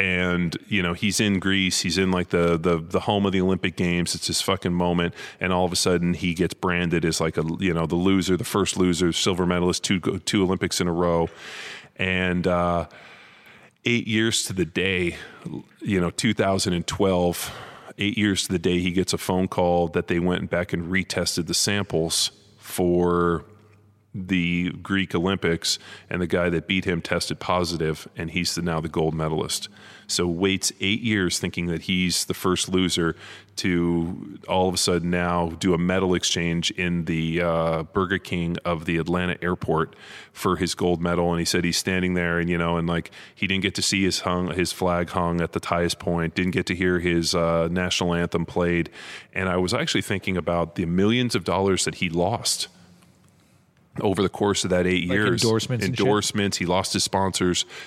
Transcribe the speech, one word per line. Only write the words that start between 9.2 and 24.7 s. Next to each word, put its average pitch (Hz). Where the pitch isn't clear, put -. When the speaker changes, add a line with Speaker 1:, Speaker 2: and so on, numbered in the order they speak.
Speaker 1:
medalist, 90
two, 98
two 101
Olympics 90
in 90
a 87
row. 85
And, 92
uh, 87
eight 120
years 110
to -
the 92
day, 90
you 95
know, 87
two 113
thousand 98
and 85
twelve, 90
eight 101
years 104
to 95
the 92
day, 90
he 90
gets 90
a 82
phone 92
call 87
that 85
they 87
went 90
back 87
and 85
retested 90
the 85
samples 90
for 87
the 90